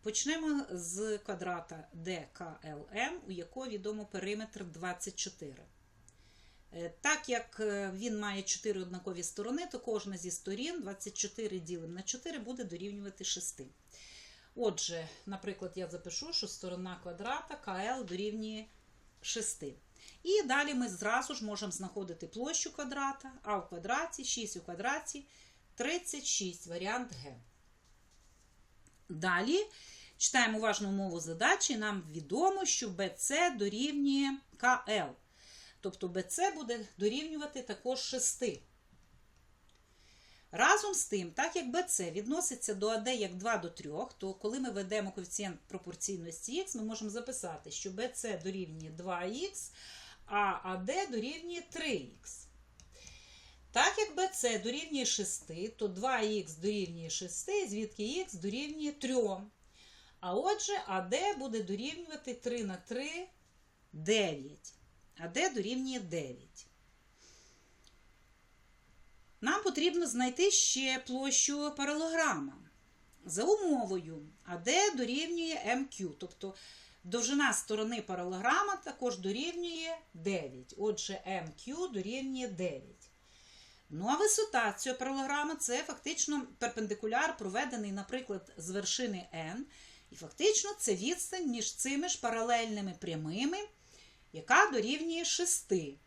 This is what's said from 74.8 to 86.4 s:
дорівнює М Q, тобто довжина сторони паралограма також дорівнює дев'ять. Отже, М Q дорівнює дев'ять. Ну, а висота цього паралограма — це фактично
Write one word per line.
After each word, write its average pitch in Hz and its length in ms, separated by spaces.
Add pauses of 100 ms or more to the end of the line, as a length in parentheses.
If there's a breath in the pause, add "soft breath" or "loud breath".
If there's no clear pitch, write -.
дорівнює 320 720
М 254 200
Q, 180 320
тобто 190 380 (480 loud breath)
довжина 240 500
сторони 214 480
паралограма 202 720
також 247 420
дорівнює 330 800 (160)
дев'ять. 160 640
Отже, 202 500
М 185 180
Q 285 460
дорівнює 254 560
дев'ять. 170 640 (840 loud breath)
Ну, 170 160
а 285 100
висота 415 560
цього 254 240
паралограма — 277 640
це 247 240
фактично 294 640 (100)